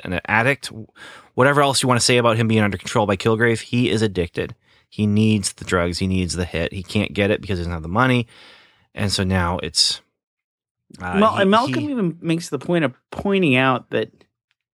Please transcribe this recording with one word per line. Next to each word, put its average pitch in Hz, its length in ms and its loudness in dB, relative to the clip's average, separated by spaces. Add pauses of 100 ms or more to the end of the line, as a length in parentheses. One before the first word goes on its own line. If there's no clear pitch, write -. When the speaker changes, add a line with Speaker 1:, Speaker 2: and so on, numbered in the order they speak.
Speaker 1:
an 87 240 -6
addict. 117 460 0 (640)
Whatever 143 280 4
else 139 180 2
you 135 80 0
wanna 123 120 4
say 127 160 4
about 117 220 4
him 113 100 2
being 110 140 4
under 98 160 2
control - 280 0
by 101 100 2
Kilgrave, 113 440 2
he 120 280 -2
is 107 140 0
addicted. 92 540 -4 (320)
He 107 180 -2
needs 107 460 2
the - 120 -20
drugs. 87 340 -2
He 95 100 -2
needs 92 260 -2
the 87 100 -4
hit. 82 280 -4
He 95 100 -10
can't - 300 -4
get 101 180 0
it - 100 0
because 95 180 -6
he - 20 -6
doesn't 85 120 -6
have 82 100 -8
the 82 60 -10
money. 120 380 0 (680)
And 104 180 -2
so 101 100 -2
now 92 400 0
it's, - 380 -2 (1000)
uh, 180 180 -4
Speaker 2:
Mal-, 214 180 4
Speaker 1:
he, 208 60 0
Speaker 2:
and 190 80 4
Malcolm 247 240 2 (100)
Speaker 1:
he 302 60 -6
Speaker 2:
even 190 300 -2
makes 165 280 -4
the 143 100 -6
point 170 260 0
of 123 80 -2 (180)
pointing 190 440 0
out 131 360 0
that, 110 200 -2 (640)